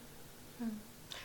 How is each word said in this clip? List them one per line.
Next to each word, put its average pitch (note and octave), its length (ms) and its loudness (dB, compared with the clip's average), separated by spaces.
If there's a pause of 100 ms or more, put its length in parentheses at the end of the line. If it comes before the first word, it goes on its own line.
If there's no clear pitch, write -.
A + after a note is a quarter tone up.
(600)
Hmm. A3 200 6 (460)